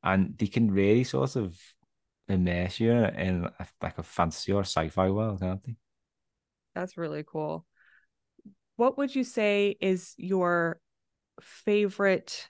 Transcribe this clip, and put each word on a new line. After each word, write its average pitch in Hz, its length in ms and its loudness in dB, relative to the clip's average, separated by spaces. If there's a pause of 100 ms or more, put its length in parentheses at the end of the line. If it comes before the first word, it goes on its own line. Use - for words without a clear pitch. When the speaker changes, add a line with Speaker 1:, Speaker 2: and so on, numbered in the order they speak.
Speaker 1:
and 95 340 2
they 107 100 -2
can 113 240 2
really 101 320 4
sort 131 320 -2
of 95 240 -4 (680)
immerse 90 520 0
you 113 120 4
in, 117 140 4 (100)
in 90 300 -2
a, - 220 -10 (140)
like, - 160 -8
a 87 60 -8
fantasy - 480 -2
or 101 100 0
a 92 40 -2
sci-fi 85 440 0
world, 104 300 -2
can't 92 240 -4
they? 117 120 -12 (1000)
Speaker 2:
That's 185 220 -8
really 151 280 -8
cool. 156 400 -6 (1080)
What 254 240 0
would 277 160 -2
you 262 80 0
say 202 580 0
is 185 360 -2
your 175 640 0 (600)
favorite 202 1080 0